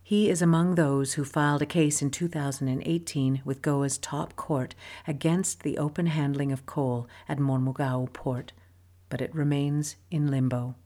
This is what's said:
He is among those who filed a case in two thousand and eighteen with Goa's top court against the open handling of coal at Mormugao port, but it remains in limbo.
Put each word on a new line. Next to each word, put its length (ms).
He 260
is 140
among 320
those 400
who 100
filed 380
a 60
case 340
in 80
two 180
thousand 420
and 140
eighteen 640
with 160
Goa's 380
top 360
court 380
against 560
the 160
open 300
handling 440
of 140
coal 420
at 100
Mormugao 760
port, 420
but 120
it 140
remains 600
in 220
limbo. 440